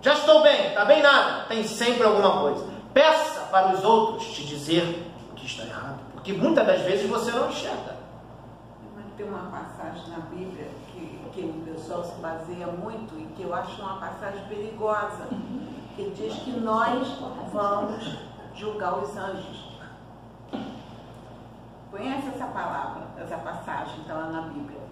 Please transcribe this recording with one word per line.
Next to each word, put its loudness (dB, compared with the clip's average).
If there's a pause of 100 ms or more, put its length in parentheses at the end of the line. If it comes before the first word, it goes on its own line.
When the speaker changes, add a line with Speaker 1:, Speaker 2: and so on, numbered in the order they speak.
Speaker 1:
Já 6
estou 10
bem, 8
tá 4
bem 10
nada. 6
Tem 0
sempre 2
alguma 6
coisa. 0 (300)
Peça 6 (100)
para 6
os 0
outros 4
te -8
dizer 0 (180)
o -16
que -12
está -8
errado, -10 (140)
porque -8
muitas 4
das 6
vezes 2
você 0
não 0
enxerga. -6 (960)
Speaker 2:
Mas -16 (120)
tem -8
uma -10
passagem -10
na -10
Bíblia -10 (240)
que, -14 (120)
que -10
o -8
pessoal -8
se -10
baseia -8
muito -8
e -12 (100)
que -10
eu -4
acho -6
uma -6
passagem -8
perigosa, -4 (680)
que -6
diz -6
que -6
nós 2 (440)
vamos -2 (380)
julgar -4
os -6
anjos. -10 (2250)
Conhece -6
essa -8
palavra, -6 (160)
essa -10
passagem -8
que -14
está -10
lá -6
na -6
Bíblia -10 (120)